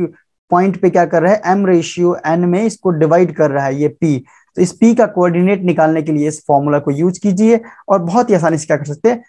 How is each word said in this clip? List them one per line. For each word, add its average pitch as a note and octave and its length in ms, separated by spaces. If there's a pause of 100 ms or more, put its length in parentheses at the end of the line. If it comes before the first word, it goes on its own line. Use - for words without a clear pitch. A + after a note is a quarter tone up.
(520)
पॉइंट F#3 300
पे F3+ 80
क्या F3 160
कर E3 160
रहा F3+ 120
है, G#3+ 80 (120)
m G3+ 140
रेशियो F3 500 (100)
n E3+ 180
में F3+ 180
इसको G#3+ 280
डिवाइड D#3+ 440
कर D3+ 160
रहा C#3 140
है C3+ 100
ये D3 120
पी, D3 300 (400)
तो F3 40
इस F3+ 100
पी A3+ 240
का A#3 100
कोऑर्डिनेट F#3 580
निकालने D#3+ 380
के D#3 100
लिए D3+ 160
इस D3+ 200
फॉर्मूला D3 320
को C#3+ 120
यूज़ E3+ 300
कीजिए G#3+ 380 (300)
और G3 120
बहुत A3 280
ही G3+ 60
आसानी D#3+ 220
से - 80
क्या D3+ 120
कर C#3+ 80
सकते D3 240
हैं, A#3 200